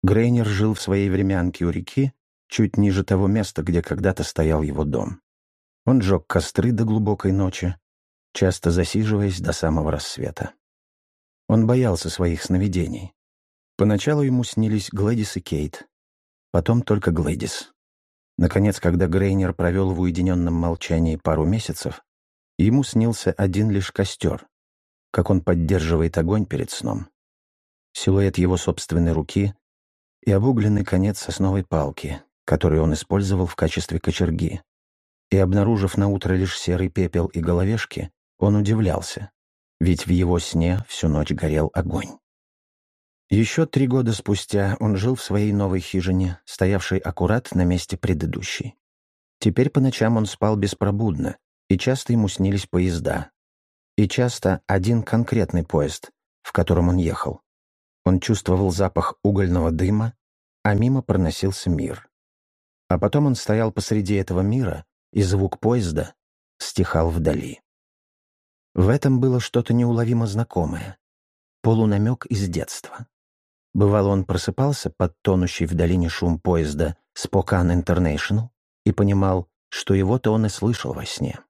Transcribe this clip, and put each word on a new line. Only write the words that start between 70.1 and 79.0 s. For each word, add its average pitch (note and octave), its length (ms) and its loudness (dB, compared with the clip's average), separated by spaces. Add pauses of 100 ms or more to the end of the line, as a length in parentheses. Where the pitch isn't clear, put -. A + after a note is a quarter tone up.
знакомое, G2 720 -4 (640)
полунамек A2+ 640 2
из G2+ 220 -2
детства. - 580 -8 (640)
Бывало, G2+ 360 4
он G2 160 2
просыпался A#2 680 -2
под F#2 320 -2
тонущий F2+ 440 0
в F2 80 -4
долине E2+ 340 2
шум E2+ 300 0
поезда D#2+ 580 0 (180)
"Спокан F2+ 580 0
Интернешнл" F2 800 0 (340)
и G#2+ 80 2
понимал, G2 560 0 (200)